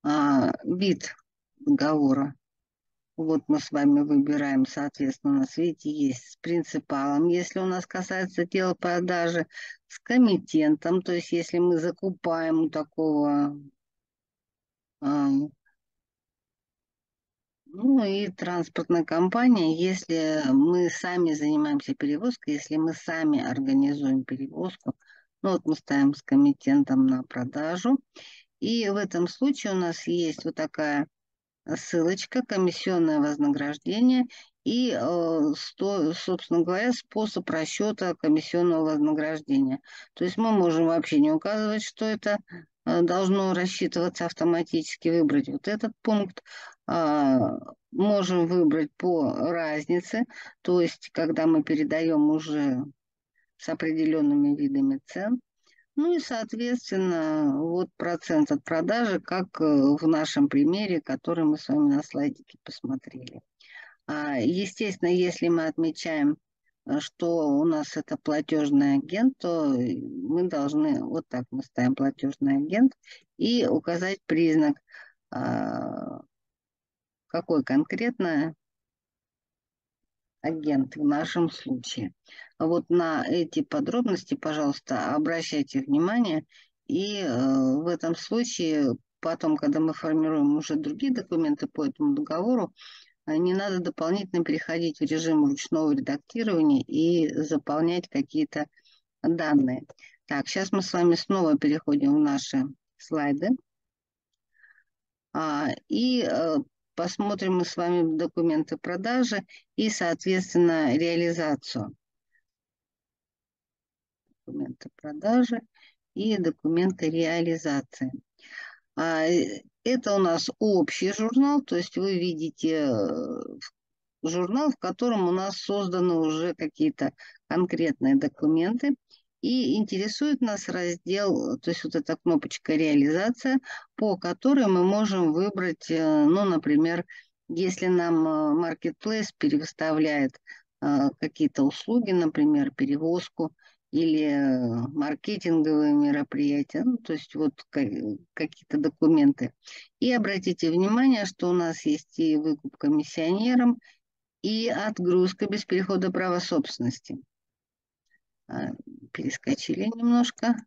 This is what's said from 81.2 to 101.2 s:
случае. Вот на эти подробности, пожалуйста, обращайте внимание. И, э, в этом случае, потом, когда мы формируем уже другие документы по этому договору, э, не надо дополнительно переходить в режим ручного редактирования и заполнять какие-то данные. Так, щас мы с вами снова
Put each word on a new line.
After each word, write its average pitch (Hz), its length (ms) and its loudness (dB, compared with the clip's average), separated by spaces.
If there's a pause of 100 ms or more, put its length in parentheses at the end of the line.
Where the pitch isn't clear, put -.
случае. - 600 -8 (460)
Вот 160 300 0
на 165 380 0
эти 160 360 -2
подробности, 190 720 -2
пожалуйста, 143 800 -4
обращайте 151 640 -2
внимание. 165 640 0 (420)
И, 202 340 -2
э, 170 80 -4
в 135 580 2
этом 165 300 -2
случае, 160 800 -2 (260)
потом, 160 360 -2
когда 147 240 0
мы 160 120 0
формируем 156 640 0
уже 156 200 -4
другие 254 360 -4
документы 160 540 -2
по 151 200 -4
этому 143 280 0
договору, 175 580 -2 (540)
э, 156 100 -2
не 180 180 2
надо 196 260 -2
дополнительно 170 640 -2
переходить 165 540 -4
в 156 60 0
режим 160 400 2
ручного 151 480 0
редактирования 151 880 0
и 165 520 0
заполнять 156 760 -2
какие-то - 580 -4 (560)
данные. 302 600 0 (420)
Так, 143 220 -4
щас 190 240 -4
мы 190 100 0
с - 100 -6
вами 175 220 4
снова 170 440 2